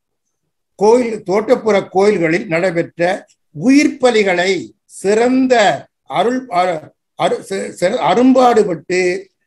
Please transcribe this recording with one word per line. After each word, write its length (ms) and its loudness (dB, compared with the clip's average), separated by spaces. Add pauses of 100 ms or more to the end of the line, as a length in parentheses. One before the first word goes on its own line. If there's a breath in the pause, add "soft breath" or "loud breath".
(760)
கோயில், 480 0
தோட்டப்புற 680 -2
கோயில்களில் 580 2
நடைபெற்ற 800 -4 (380)
உயிர்ப்பலிகளை 1080 0 (140)
சிறந்த 1000 0 (160)
அருள், 440 -4
அரு-, 440 -4 (320)
அரு-, 260 -2
சி-, 320 -8
சி-, 160 -2
அரும்பாடுபட்டு 1300 0 (160)